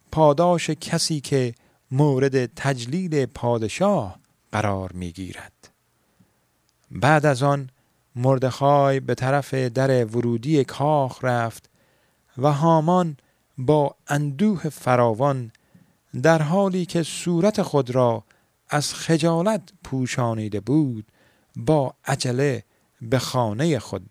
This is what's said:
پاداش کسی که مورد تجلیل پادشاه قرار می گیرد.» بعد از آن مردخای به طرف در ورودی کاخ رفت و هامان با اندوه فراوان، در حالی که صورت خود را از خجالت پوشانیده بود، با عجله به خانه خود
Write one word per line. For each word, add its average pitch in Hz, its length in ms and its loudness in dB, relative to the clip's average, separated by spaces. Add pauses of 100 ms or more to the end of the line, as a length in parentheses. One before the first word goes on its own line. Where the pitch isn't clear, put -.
(120)
پاداش 160 580 4
کسی 156 500 -4
که 127 340 -2 (360)
مورد 131 560 2
تجلیل 139 800 -2
پادشاه 120 920 -2 (340)
قرار 98 400 -2
می 90 200 -10
گیرد.» - 580 -16 (1200)
بعد 143 360 2
از 135 160 0
آن 139 280 -2 (460)
مردخای 135 840 2
به 123 140 -4
طرف 135 400 -2
در 131 500 0
ورودی 120 600 0
کاخ 139 600 -2
رفت 120 460 -4 (680)
و 143 140 4
هامان 165 640 2 (420)
با 143 380 2 (100)
اندوه 147 640 0
فراوان، 123 840 0 (720)
در 160 200 4
حالی 185 440 0
که 165 160 -2
صورت 180 600 0
خود 139 280 0
را 120 340 2 (440)
از 143 260 -2
خجالت 165 760 0 (140)
پوشانیده 117 760 -4
بود، 120 520 -2 (440)
با 131 380 0 (100)
عجله 131 600 -2 (360)
به 123 180 0
خانه 123 600 0
خود 98 320 -10